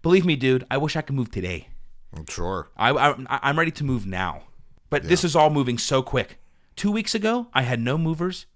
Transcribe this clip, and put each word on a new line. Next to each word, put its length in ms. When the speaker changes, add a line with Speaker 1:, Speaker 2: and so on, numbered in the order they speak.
Speaker 1:
Believe 240
me, 120
dude, 340
I 80
wish 160
I 80
could 140
move 160
today. 360
Speaker 2:
I'm 100
sure. 500
Speaker 1:
I, 160
I, 500
I'm 160
ready 140
to 120
move 220
now, 380
but 140
this 220
Speaker 2:
Yeah. 20
Speaker 1:
is 100
all 140
moving 260
so 260
quick. 360
Two 160
weeks 240
ago, 360
I 100
had 180
no 180
movers 580